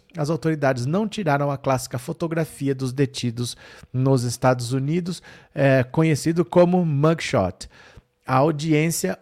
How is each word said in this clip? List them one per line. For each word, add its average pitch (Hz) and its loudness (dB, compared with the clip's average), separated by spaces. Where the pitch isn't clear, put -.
As 147 -2
autoridades 143 0
não 190 0
tiraram 143 -2
a 139 -4
clássica 131 -2
fotografia 156 -4
dos 131 -4
detidos 123 -4
nos 131 2
Estados 123 0
Unidos, 160 -4
é, 135 2
conhecido 160 0
como 180 4
mugshot. 143 0
A 127 0
audiência 156 0